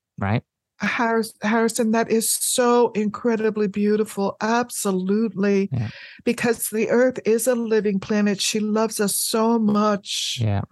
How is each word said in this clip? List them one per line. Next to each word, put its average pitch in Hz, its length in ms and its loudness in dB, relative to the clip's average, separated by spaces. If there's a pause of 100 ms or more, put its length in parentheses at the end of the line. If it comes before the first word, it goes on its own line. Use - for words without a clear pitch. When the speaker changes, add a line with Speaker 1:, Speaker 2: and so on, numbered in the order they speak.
(180)
Speaker 1:
right? 104 240 -2 (380)
Speaker 2:
Harris-, 226 600 -2
Harrison, 226 500 0
that 226 180 0
is 226 220 0
so 240 600 2
incredibly 214 760 0
beautiful. 208 760 0
Absolutely. 202 1300 0
Speaker 1:
Yeah. 117 180 -4 (340)
Speaker 2:
Because 240 460 -2
the 220 200 -2
earth 247 360 2
is 226 200 2
a 247 100 2
living 214 440 0
planet. 208 420 0
She - 180 -2
loves 220 400 0
us 202 160 0
so 226 440 2
much. 208 840 0
Speaker 1:
Yeah. 101 200 0 (100)